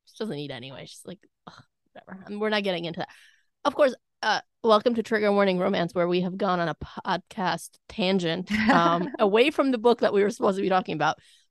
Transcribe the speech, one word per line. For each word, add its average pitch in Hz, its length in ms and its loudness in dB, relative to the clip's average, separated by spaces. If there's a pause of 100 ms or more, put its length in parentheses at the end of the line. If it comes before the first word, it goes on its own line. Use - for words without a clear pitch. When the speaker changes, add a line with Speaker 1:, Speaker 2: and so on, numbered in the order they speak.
Speaker 1:
She - 140 -20
doesn't 196 180 -6
eat 147 140 -10
anyway. 131 340 -14
She's - 180 -20
like, 180 160 -16 (280)
"Ugh, - 160 -20 (300)
whatever." 190 320 -20
I - 40 -18
mean, 208 100 -12
we're 214 100 -2
not 214 140 -2
getting 175 220 -4
into 165 140 -8
that. - 100 -8 (540)
Of 294 100 2
course, 277 220 2 (260)
uh, 208 200 0 (220)
welcome 226 320 4
to 226 80 -2
Trigger 214 280 0
Warning 196 260 2
Romance, 185 380 -2
where 175 120 0
we 180 140 0
have 185 160 -4
gone 190 220 0
on 170 100 0
a 151 60 -6
podcast - 960 -6 (200)
tangent, 185 640 -2 (180)
um, 170 440 4
Speaker 2:
<laughs> - 60 -10
Speaker 1:
away 220 300 4
from 277 220 0
the 240 80 -2
book 240 220 2
that 214 120 2
we 196 80 4
were 202 80 2
supposed 196 280 -2
to 196 40 -4
be 196 80 -2
talking 185 240 0
about. 151 240 -2 (340)